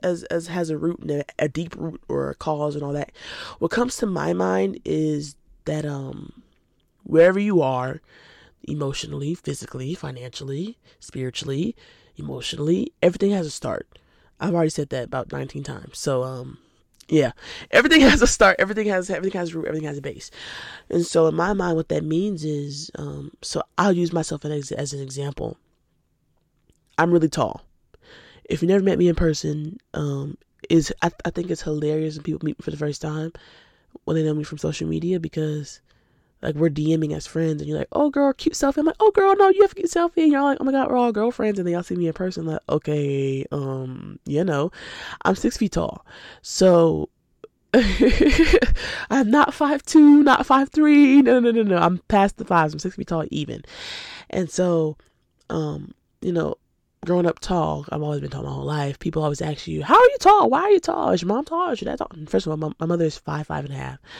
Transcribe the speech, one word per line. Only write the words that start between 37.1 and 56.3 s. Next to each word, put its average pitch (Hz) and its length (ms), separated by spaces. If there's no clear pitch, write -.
as 151 140
friends, 160 340
and 147 80
you're 151 100
like, 143 140
"Oh, 294 160
girl, 277 240
cute - 220
selfie." 277 240
I'm 302 80
like, 320 140
"Oh, 440 100
girl, 392 260
no, 392 140
you 381 120
have 392 100
a - 20
cute 339 160
selfie." 339 320
And 311 100
y'all 277 120
like, 277 160
"Oh - 40
my 269 80
God, 269 160
we're 247 80
all 240 160
girlfriends." 214 460
And 175 100
then 170 60
y'all 175 80
see 180 120
me 175 120
in 160 80
person, 185 320
like, 160 140
"Okay, 139 840
um, 131 720
you 147 180
know, 160 300
I'm 185 80
six - 240
feet 208 140
tall." - 340
So 170 720
<laughs> - 340
I'm 247 1600
not 277 220
five 285 320
two, 294 380
not 269 240
five 269 240
three. 294 520
No, 247 160
no, 240 120
no, 226 120
no, 196 140
no. 170 60
I'm 175 160
past 196 300
the 202 80
fives. 160 260
I'm 151 60
six 185 180
feet - 120
tall 165 220
even. 127 320
And 180 200
so, 165 460
um, 151 420
you 180 100